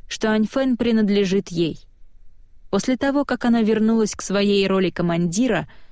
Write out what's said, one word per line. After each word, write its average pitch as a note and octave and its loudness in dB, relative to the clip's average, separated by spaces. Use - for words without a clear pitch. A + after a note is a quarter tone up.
что A3 -2
Аньфэн B3 0
принадлежит G3+ 2
ей. E3 -4
После A3+ 0
того, C#4 0
как B3+ -4
она A#3 4
вернулась A3 2
к - -12
своей G3+ 2
роли F#3+ 0
командира, F3 0